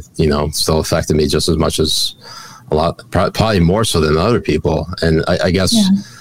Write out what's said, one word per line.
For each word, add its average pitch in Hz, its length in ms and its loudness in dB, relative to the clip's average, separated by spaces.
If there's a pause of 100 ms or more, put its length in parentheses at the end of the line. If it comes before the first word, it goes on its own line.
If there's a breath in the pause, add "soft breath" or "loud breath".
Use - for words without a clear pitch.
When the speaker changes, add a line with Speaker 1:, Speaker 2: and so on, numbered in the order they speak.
(160)
Speaker 1:
you 80 120 2
know, 73 220 -2
still - 280 -2
affected 80 380 -2
me 76 100 2
just 73 220 -2
as 85 80 0
much 78 240 -2
as 78 340 -2 (560 loud breath)
a 73 60 0
lot, 82 340 -2
pro-, 92 220 0
probably 107 280 2
more 92 240 4
so - 160 0
than 78 160 2
other 104 240 2
people. - 460 -2 (160)
And 80 240 2
I, 87 200 0
I 90 40 2
guess 92 240 2
Speaker 2:
Yeah. 208 140 4 (320 loud breath)